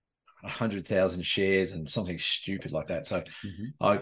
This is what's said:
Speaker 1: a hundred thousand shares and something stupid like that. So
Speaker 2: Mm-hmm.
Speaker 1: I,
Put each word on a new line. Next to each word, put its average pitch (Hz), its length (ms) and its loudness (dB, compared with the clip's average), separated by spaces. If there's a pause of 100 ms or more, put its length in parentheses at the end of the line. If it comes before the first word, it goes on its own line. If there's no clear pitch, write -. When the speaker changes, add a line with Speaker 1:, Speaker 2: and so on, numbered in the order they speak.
(440)
Speaker 1:
a 101 40 -10
hundred 101 380 -2
thousand 92 380 4
shares 95 480 4
and 80 180 -8
something 87 280 -2
stupid - 520 -2
like 76 180 -4
that. 85 200 -4
So 90 140 -2
Speaker 2:
Mm-hmm. 98 420 -10 (160)
Speaker 1:
I, 101 220 4